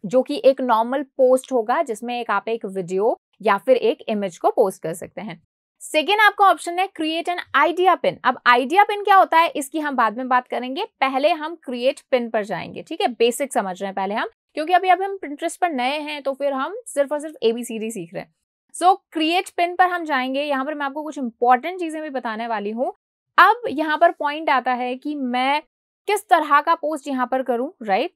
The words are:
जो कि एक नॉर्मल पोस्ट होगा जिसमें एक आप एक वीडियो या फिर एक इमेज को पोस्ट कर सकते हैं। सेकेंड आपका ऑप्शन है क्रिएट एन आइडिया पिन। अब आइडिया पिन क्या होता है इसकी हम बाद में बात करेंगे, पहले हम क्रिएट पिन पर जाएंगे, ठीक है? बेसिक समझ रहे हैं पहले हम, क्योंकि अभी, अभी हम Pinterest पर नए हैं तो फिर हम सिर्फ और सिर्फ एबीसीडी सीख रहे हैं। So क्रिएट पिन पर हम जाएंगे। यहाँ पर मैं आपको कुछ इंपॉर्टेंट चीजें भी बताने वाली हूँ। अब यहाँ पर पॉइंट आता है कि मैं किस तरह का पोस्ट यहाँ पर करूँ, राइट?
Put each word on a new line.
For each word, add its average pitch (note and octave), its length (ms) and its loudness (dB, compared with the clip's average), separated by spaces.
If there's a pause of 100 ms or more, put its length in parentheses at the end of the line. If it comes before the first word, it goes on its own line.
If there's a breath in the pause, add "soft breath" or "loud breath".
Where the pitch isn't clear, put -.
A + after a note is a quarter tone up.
जो A#3+ 180 2
कि C#4+ 220 -4
एक C4+ 160 6
नॉर्मल B3 420 0
पोस्ट C4 500 2
होगा B3 300 0
जिसमें A#3+ 380 -6
एक A3+ 100 -6
आप G3+ 180 0
एक A3+ 160 -4
वीडियो F#3+ 520 -2 (260)
या G3+ 160 2
फिर C4 180 4
एक A#3+ 320 0
इमेज G3+ 300 -4
को G4 120 2
पोस्ट G#3 320 0
कर D#3+ 120 -6
सकते - 260 -14
हैं। F#3+ 220 -14 (380)
सेकेंड D#4+ 400 0
आपका G4+ 240 4
ऑप्शन F4 340 2
है F#4+ 80 0
क्रिएट D#4+ 420 -4
एन F4 100 -4 (160)
आइडिया E4 400 4
पिन। F#3 300 -2
अब B3 220 0
आइडिया C4 380 4
पिन G#4 200 -2
क्या G4 120 6
होता E4 220 6
है E4 100 4
इसकी D4+ 320 -6
हम D4 160 -4
बाद A3 200 0
में B3+ 120 -8
बात B3 200 0
करेंगे, B3+ 360 -6
पहले C4+ 480 0
हम D#4 220 -6
क्रिएट B3 460 -4 (100)
पिन A#3+ 200 0
पर G#3+ 140 -2
जाएंगे, F#3 380 -8
ठीक E4 180 -10
है? G4 80 2
बेसिक A#3+ 440 0
समझ F#3+ 300 -4
रहे G3 40 -6
हैं F#3+ 80 -8
पहले G3 200 -4
हम, D4+ 140 -4 (260)
क्योंकि D#4 180 -2
अभी, F#4 160 4
अभी F#4 160 6
हम G4 200 -6
Pinterest D4 320 -8
पर F4 140 0
नए C4+ 280 -2
हैं D4 240 -10
तो C4+ 120 -4
फिर C#4 180 -2
हम D4 240 -6 (100)
सिर्फ C#4+ 260 -2
और D4+ 80 -4
सिर्फ D#4 220 -10
एबीसीडी A3+ 480 -2
सीख F#3 240 -12
रहे - 80 -8
हैं। - 120 -20 (400)
So F#4 220 4 (160)
क्रिएट E4 360 0
पिन F4 280 -2
पर F#4 120 4
हम F4 160 -4
जाएंगे। C4+ 380 -2
यहाँ C4+ 220 -2
पर D4+ 100 -6
मैं D4 120 -6
आपको C#4+ 160 -8
कुछ D4+ 160 -10
इंपॉर्टेंट B3+ 640 0
चीजें D#4+ 220 -6
भी D#4 80 -8
बताने A#3+ 360 -6
वाली G#3+ 240 -4
हूँ। B3+ 220 -4 (460)
अब G#4+ 300 4
यहाँ D4+ 300 -2
पर E4+ 120 6
पॉइंट D4+ 400 -4
आता B3+ 220 2
है B3 240 -4
कि D4 180 -8
मैं C4+ 480 -2 (440)
किस G4+ 220 -2
तरह D4+ 320 4
का E4 140 0
पोस्ट D4+ 340 -4
यहाँ B3+ 180 -2
पर C4 160 -2
करूँ, B3+ 300 -2 (100)
राइट? A3 340 0